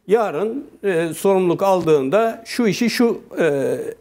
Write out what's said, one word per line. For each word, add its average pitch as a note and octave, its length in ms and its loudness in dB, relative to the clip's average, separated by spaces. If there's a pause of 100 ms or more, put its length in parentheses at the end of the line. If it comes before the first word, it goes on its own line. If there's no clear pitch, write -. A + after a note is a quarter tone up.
yarın, G#3+ 600 -2 (160)
e, E3+ 300 -2
sorumluluk F#3 500 0
aldığında F3+ 800 2
şu A#3+ 220 -2
işi A3 220 0
şu, A#3 320 0 (180)
e, C3+ 380 0 (240)